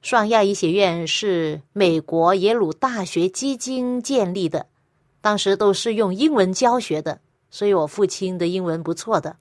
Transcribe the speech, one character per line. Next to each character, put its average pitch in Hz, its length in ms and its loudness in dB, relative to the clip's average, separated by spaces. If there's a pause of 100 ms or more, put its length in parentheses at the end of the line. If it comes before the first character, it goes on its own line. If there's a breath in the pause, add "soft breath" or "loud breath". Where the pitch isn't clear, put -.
双 220 280 0
亚 220 140 4
医 196 100 2
学 165 180 0
院 170 360 0
是 160 540 -2 (100)
美 170 280 2
国 165 360 2
耶 196 180 2
鲁 196 180 0
大 233 320 -4
学 175 240 0
基 254 300 -4
金 247 440 -4
建 226 300 0
立 180 160 -2
的， - 200 -4 (540)
当 208 160 0
时 196 200 2
都 202 160 4
是 226 220 -2
用 202 180 2
英 285 180 2
文 185 220 2
教 240 260 2
学 156 220 -4
的， 151 180 -6 (300)
所 - 180 -4
以 202 60 4
我 160 140 2
父 202 180 0
亲 185 320 -6
的 170 100 0
英 185 160 -2
文 165 200 -4
不 165 100 -4
错 185 260 -2
的。 151 220 -8